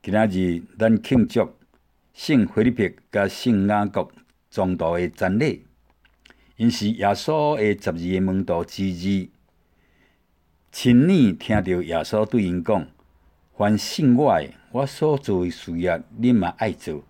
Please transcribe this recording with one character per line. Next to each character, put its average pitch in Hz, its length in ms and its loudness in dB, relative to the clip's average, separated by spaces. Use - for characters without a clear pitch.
今 98 120 -4
仔 110 140 4
日 92 340 -2
咱 110 240 4
庆 117 260 2
祝 - 280 -2
圣 123 340 2
腓 - 160 0
立 123 80 4
比 98 240 -2
甲 101 160 0
圣 101 400 0
雅 104 200 0
各 90 200 -4
宗 92 260 -2
徒 85 200 -2
的 87 120 -2
瞻 95 280 -2
礼， 127 280 -2
因 117 120 2
是 104 220 -2
耶 98 160 0
稣 151 500 0
的 104 240 0
十 - 80 -4
二 85 40 -4
个 95 80 0
门 95 240 -2
徒 85 180 -2
之 95 200 -8
二。 92 260 -4
亲 123 380 4
耳 131 240 4
听 104 300 -2
到 90 180 -2
耶 80 220 -4
稣 107 220 -2
对 113 180 -2
因 90 200 -2
讲 85 240 -2
：“凡 104 180 2
信 123 400 2
我 120 240 2
的， 71 140 -8
我 135 140 -2
所 151 320 -2
做 113 260 -2
的 90 60 -4
事 - 300 -12
业， 87 240 -2
恁 120 180 2
嘛 90 120 0
爱 110 120 -2
做 - 380 -12